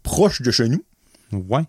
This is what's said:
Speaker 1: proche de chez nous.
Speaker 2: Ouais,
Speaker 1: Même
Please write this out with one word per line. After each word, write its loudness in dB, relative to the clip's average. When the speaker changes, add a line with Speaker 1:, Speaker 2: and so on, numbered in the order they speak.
Speaker 1:
proche 0
de 0
chez 2
nous. 0
Speaker 2:
Ouais, -2
Speaker 1:
Même -2